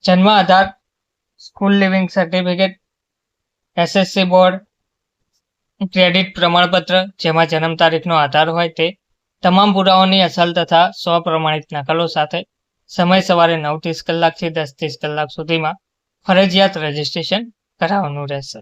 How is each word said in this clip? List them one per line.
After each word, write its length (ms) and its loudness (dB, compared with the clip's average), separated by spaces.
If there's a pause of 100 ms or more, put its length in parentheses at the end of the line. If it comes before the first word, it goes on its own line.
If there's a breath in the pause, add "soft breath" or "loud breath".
જન્મ 240 4
આધાર, 440 4 (640)
સ્કૂલ 360 -2
લિવિંગ 360 2
સર્ટિફિકેટ, 720 -2 (920)
એસ 200 -2
એસ 180 0
સી 100 0
બોર્ડ, 320 4 (1400)
ક્રેડિટ 420 0
પ્રમાણપત્ર, 720 0 (140)
જેમાં 280 0
જન્મ 280 -2
તારીખનો 400 0
આધાર 340 2
હોય 200 -2
તે, 280 -4 (460)
તમામ 300 4
પુરાવાની 480 4
અસલ 320 0
તથા 380 2 (120)
સ્વપ્રમાણિત 600 -2 (100)
નકલો 340 -2
સાથે 380 -4 (420)
સમય 340 2
સવારે 360 2
નવ 220 -6
ત્રીસ 240 -6
કલાકથી 460 -2
દસ 280 -6
ત્રીસ 240 -8
કલાક 340 -6
સુધીમાં 400 -4 (520)
ફરજિયાત 500 2
રજિસ્ટ્રેશન 720 -6 (300)
કરાવવાનું 500 -4
રહેશે. 320 -10